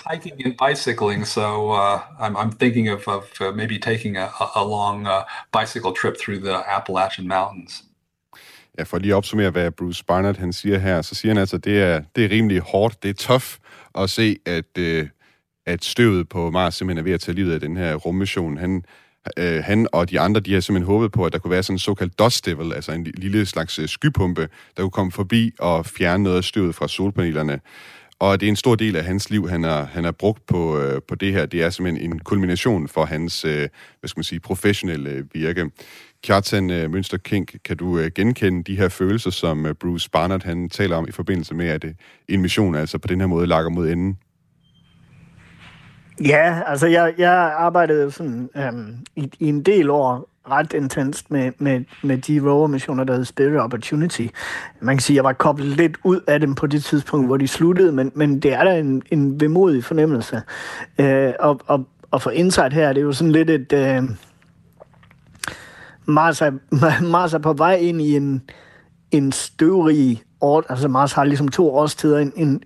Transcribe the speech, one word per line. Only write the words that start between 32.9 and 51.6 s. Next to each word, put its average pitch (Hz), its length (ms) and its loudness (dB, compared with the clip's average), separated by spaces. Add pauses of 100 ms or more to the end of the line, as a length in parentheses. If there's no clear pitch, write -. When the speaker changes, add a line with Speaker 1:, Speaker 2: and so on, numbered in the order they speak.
Speaker 2:
hans, 80 400 -6
øh, 73 220 -2 (320)
hvad - 80 -14
skal - 120 -10
man 85 40 -4
sige, 85 160 -8
professionelle 78 920 -4
virke. 80 360 -4 (540)
Kjartan, 98 460 2
øh, 82 220 -2
Mønster 95 260 -4
Kink, - 380 -4 (100)
kan 85 120 -6
du, 87 220 -2
øh, 82 160 -2
genkende 95 480 0
de 95 140 -6
her 95 120 2
følelser, 98 400 -2
som, 78 360 -2
øh, 78 80 -2
Bruce 87 360 -6
Barnard, 87 340 0
han 87 260 -6
taler 92 260 -2
om 82 120 -2
i - 40 -10
forbindelse 85 440 -4
med, 85 120 -2
at, 78 160 -4
øh, 80 80 -10 (380)
en 98 120 0
mission 90 340 2
altså 78 220 -4
på - 100 -8
den 90 120 0
her 95 80 0
måde 87 200 2
lakker 82 240 2
mod 85 180 0
enden? 92 280 -2 (2000)
Speaker 3:
Ja, 165 420 4
altså, 143 200 2
jeg, 170 300 4
jeg 175 160 4 (240)
arbejdede 165 460 4
jo 143 60 0
sådan, 127 460 -6
øhm, 120 400 -6 (200)
i, 139 240 -6
i 156 100 0
en 147 140 0
del 180 260 6
år 135 400 0 (220)
ret 156 220 0
intenst 139 580 -4
med, 131 260 0
med, 135 260 0 (200)